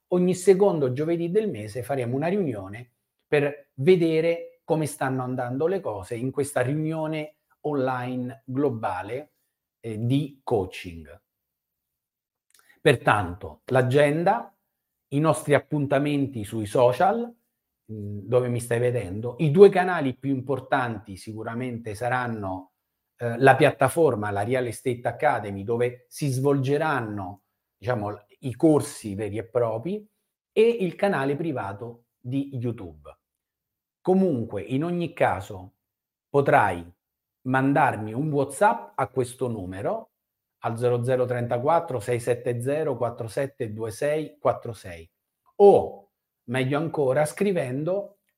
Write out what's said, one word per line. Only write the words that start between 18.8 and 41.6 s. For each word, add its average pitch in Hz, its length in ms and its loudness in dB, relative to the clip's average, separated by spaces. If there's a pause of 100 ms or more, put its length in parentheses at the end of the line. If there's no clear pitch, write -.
i 156 120 2
due 190 200 10
canali 175 440 0
più 139 160 -6
importanti 120 840 -2
sicuramente 113 800 -8
saranno, 117 800 -4 (500)
eh, 120 160 -4
la 135 160 10
piattaforma, 131 800 2
la 101 100 -2
Real 123 240 0
Estate 120 400 -4
Academy, 110 560 -2
dove 120 460 -2
si - 180 -6
svolgeranno, 131 1160 -2 (340)
diciamo, 104 480 -4 (160)
i 127 160 -6
corsi 135 580 2
veri 104 240 -6
e 110 60 -6
propri, 120 600 -4 (460)
e 220 180 4
il 202 280 0
canale 143 400 0
privato 117 720 -8 (120)
di 139 380 -6
YouTube. 87 600 -8 (840)
Comunque, 151 640 0
in 131 200 -2
ogni 175 300 -4
caso, 95 600 -2 (540)
potrai 113 560 2 (580)
mandarmi 131 720 2
un 147 160 -4
WhatsApp 147 680 0
a 135 100 -2
questo 127 400 -4
numero, 110 680 -6 (500)
al 117 120 -4
zero 120 280 2
zero 127 200 2
trentaquattro 123 760 0